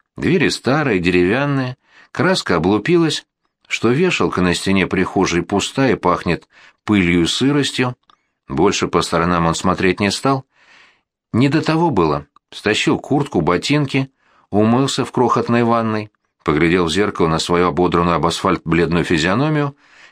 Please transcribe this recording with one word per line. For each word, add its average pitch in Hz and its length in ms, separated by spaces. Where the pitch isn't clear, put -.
двери 160 320
старые, 131 520
деревянные, 127 760
краска 139 440
облупилась, 123 680
что - 220
вешалка 131 500
на 90 140
стене 95 320
прихожей 87 560
пуста 110 480
и 87 60
пахнет 85 520
пылью 90 400
и - 20
сыростью. 131 680
Больше 82 400
по 87 140
сторонам 85 440
он 82 80
смотреть 92 460
не 101 100
стал. 135 360
Не 131 160
до 156 100
того 160 300
было. 78 360
Стащил - 480
куртку, 135 440
ботинки, 135 680
умылся 117 540
в - 80
крохотной 120 520
ванной, 113 460
поглядел 82 440
в 78 60
зеркало 98 360
на 80 100
свою 87 280
ободранную 85 500
об 76 80
асфальт 85 400
бледную 82 400
физиономию 139 720